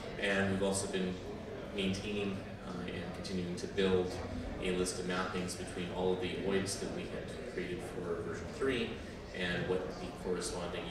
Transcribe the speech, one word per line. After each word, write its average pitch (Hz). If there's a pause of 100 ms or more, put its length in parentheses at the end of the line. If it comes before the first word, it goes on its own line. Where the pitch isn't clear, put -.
(180)
And 98
we've 95
also 95
been 92 (640)
maintaining, 98 (300)
uh, 90
and 87
continuing 90
to 90
build 92 (520)
a 92
list 90
of 90
mappings 90
between 90
all 92
of 92
the 87 (140)
oids 95
that 90
we 87
had -
created - (160)
for 85
version - (100)
three 120 (460)
and 90
what 92 (140)
the 92 (180)
corresponding 87 (100)